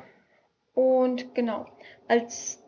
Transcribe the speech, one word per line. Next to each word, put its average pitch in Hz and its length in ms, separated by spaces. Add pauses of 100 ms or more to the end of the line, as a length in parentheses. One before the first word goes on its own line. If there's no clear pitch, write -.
(720)
Und 254 600
genau, 233 300 (420)
als - 600